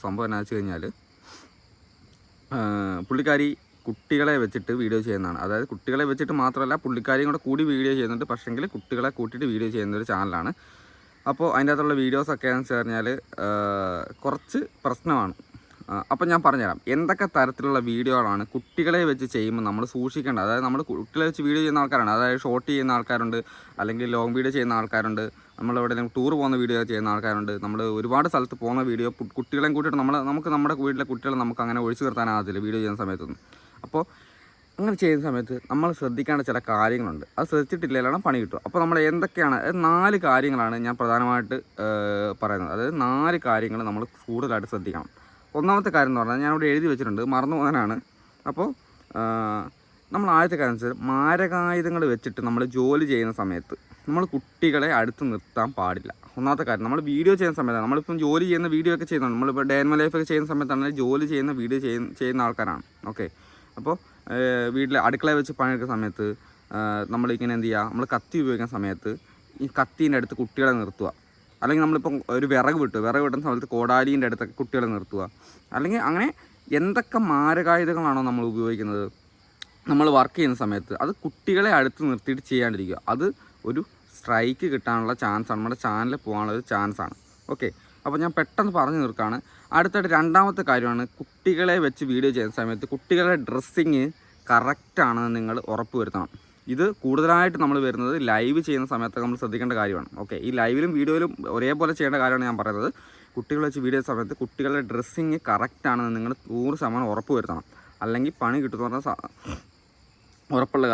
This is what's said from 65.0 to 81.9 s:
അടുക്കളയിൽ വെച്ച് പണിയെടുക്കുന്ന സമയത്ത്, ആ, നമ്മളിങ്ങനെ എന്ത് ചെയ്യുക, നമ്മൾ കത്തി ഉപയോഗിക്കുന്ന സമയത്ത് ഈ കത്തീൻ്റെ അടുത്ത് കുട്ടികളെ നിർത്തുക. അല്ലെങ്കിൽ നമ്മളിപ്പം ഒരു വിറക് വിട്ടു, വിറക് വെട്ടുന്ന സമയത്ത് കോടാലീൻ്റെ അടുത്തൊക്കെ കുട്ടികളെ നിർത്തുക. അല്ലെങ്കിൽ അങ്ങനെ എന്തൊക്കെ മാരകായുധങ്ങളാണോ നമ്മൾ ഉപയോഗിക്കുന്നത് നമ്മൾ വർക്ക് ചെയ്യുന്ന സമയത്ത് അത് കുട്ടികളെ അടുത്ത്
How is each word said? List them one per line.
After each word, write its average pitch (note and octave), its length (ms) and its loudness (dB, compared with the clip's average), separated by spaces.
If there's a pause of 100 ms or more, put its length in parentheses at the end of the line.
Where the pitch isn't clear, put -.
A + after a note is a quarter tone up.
അടുക്കളയിൽ D3 340 2
വെച്ച് C#3+ 200 -6
പണിയെടുക്കുന്ന B2+ 360 0
സമയത്ത്, G#2+ 320 -2 (480)
ആ, - 20 -2 (360)
നമ്മളിങ്ങനെ A#2+ 440 0
എന്ത് A2+ 100 -2
ചെയ്യുക, G#2+ 240 0
നമ്മൾ A#2+ 220 -2
കത്തി B2+ 300 -4
ഉപയോഗിക്കുന്ന A#2 340 -2
സമയത്ത് G2+ 340 -4 (520)
ഈ C3+ 40 -4 (120)
കത്തീൻ്റെ C#3+ 400 2
അടുത്ത് A#2 220 -6
കുട്ടികളെ C3 400 2
നിർത്തുക. G2 280 -4 (520)
അല്ലെങ്കിൽ D#3 220 2
നമ്മളിപ്പം D#3 300 2 (200)
ഒരു C3 180 2
വിറക് C#3 300 4
വിട്ടു, A2+ 240 -2
വിറക് C3+ 180 2
വെട്ടുന്ന C#3+ 220 -2
സമയത്ത് B2 260 -2
കോടാലീൻ്റെ B2+ 560 4
അടുത്തൊക്കെ A2 320 -4
കുട്ടികളെ B2 320 0
നിർത്തുക. G2 300 -6 (520)
അല്ലെങ്കിൽ F3 340 -2
അങ്ങനെ F#3+ 200 0 (500)
എന്തൊക്കെ G3+ 400 0 (140)
മാരകായുധങ്ങളാണോ D#3+ 960 4
നമ്മൾ B2 240 0
ഉപയോഗിക്കുന്നത് G#2+ 520 -2 (840)
നമ്മൾ D3 160 6 (100)
വർക്ക് B2+ 220 6
ചെയ്യുന്ന C3 240 2
സമയത്ത് G#2 400 -2
അത് D#3+ 100 -2 (120)
കുട്ടികളെ G3 540 2
അടുത്ത് C3 220 2 (100)